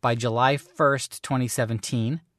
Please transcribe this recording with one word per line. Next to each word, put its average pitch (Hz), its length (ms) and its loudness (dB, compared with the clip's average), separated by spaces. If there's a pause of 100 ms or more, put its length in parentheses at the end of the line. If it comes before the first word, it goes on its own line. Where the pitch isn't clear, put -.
by 120 140 2
July 120 420 2
first, - 640 -2
twenty 127 240 0
seventeen 117 720 -2 (180)